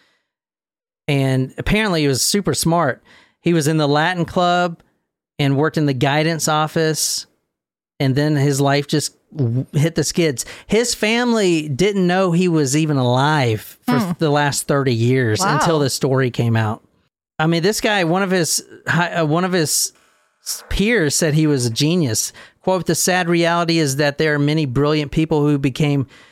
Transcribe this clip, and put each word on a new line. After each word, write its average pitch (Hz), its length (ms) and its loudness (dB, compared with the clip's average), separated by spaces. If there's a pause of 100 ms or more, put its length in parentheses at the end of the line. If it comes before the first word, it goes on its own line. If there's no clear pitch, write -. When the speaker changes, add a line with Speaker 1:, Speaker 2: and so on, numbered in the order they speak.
(1080)
Speaker 1:
And 135 520 0
apparently 190 440 0
he 147 60 2
was 127 160 0
super 190 300 0
smart. 165 480 0 (400)
He 170 100 0
was 156 160 2
in 160 80 2
the 151 120 2
Latin 165 360 0
club 175 580 0 (560)
and 139 180 0
worked 151 200 0
in 156 100 2
the 143 60 2
guidance 147 560 0
office. 156 800 -2 (720)
And 135 140 2
then 147 220 0
his 139 240 2
life 143 260 0
just - 300 -4 (200)
w-, 127 360 -2
hit 160 240 0
the 151 80 0
skids. 156 400 -2 (220)
His 233 280 0
family 214 720 0
didn't 185 380 0
know 180 260 2
he 180 160 2
was 147 280 2
even 151 200 0
alive 127 840 0
for 247 160 0
Speaker 2:
Hmm. 185 200 0
Speaker 1:
the 160 120 0
last 143 360 0
thirty 135 280 0
years 117 460 2
Speaker 2:
Wow. 196 180 0
Speaker 1:
until 170 200 2
this 139 160 0
story 131 360 0
came 117 260 0
out. 110 260 -2 (560)
I 156 80 0
mean, 165 160 0
this 208 180 0
guy, 208 240 0
one 175 180 0
of 190 80 -2
his 180 340 -2 (240)
hi-, 170 260 0
uh, 170 120 0
one 165 180 0
of 180 80 -4
his 226 400 -2 (520)
s-, - 260 -10
peers 196 440 0
said 151 200 0
he 156 120 2
was 135 200 0
a 117 40 -2
genius. 143 600 -2 (300)
Quote, 185 240 -2
"The 170 100 0
sad 180 320 0
reality 170 500 2
is 143 180 0
that 143 220 0
there 151 160 2
are 147 60 0
many 151 260 0
brilliant 147 460 0
people 160 340 0
who 147 120 2
became, 143 480 0 (240)